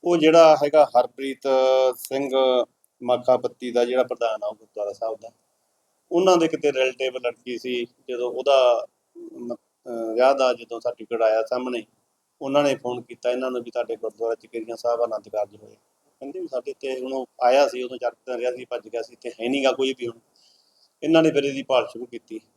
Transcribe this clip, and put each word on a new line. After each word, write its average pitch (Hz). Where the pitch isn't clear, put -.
ਉਹ 175
ਜਿਹੜਾ 160
ਹੈਗਾ 147
ਹਰਪ੍ਰੀਤ 135
ਸਿੰਘ 135
ਮਾਖਾਪੱਤੀ 123
ਦਾ 120
ਜਿਹੜਾ 123
ਪ੍ਰਧਾਨ 117
ਆ 104
ਉਹ 107
ਗੁਰਦੁਆਰਾ 104
ਸਾਹਿਬ 113
ਦਾ, 113
ਉਹਨਾਂ 180
ਦੇ 165
ਕਿਤੇ 156
ਰਿਲੇਟਿਵ 131
ਲੜਕੀ 123
ਸੀ, 120
ਜਦੋਂ 123
ਉਹਦਾ 127
ਮ-, 320
ਅਹ, 113
ਵਿਆਹ 127
ਦਾ 131
ਜਦੋਂ 113
ਸਰਟੀਫਿਕੇਟ 113
ਆਇਆ 110
ਸਾਹਮਣੇ, 123
ਉਹਨਾਂ 139
ਨੇ 139
ਫੋਨ 123
ਕੀਤਾ 120
ਇਹਨਾਂ 127
ਨੂੰ 123
ਵੀ 117
ਤੁਹਾਡੇ 113
ਗੁਰਦੁਆਰਾ 113
ਚ -
ਕਿਹੜੀਆਂ 113
ਸਾਹਿਬ 117
ਆਨੰਦ 107
ਕਾਰਜ 104
ਹੋਏ। 107
ਕਹਿੰਦੇ 143
ਵੀ 175
ਸਾਡੇ 131
ਇੱਥੇ, 131
ਹੁਣ 131
ਉਹ 131
ਆਇਆ 127
ਸੀ 123
ਉਦੋਂ 123
ਚਾਰ 120
ਕੁ -
ਦਿਨ 120
ਰਿਹਾ 127
ਸੀ, 127
ਭੱਜ 110
ਗਿਆ 117
ਸੀ, 110
ਇੱਥੇ 120
ਹੈ 117
ਨੀ 139
ਗਾ 131
ਕੋਈ 131
ਵੀ 120
ਹੁਣ। 117
ਇਹਨਾਂ 160
ਨੇ 156
ਫਿਰ 143
ਇਹਦੀ 135
ਭਾਲ 123
ਸ਼ੁਰੂ 120
ਕੀਤੀ। 110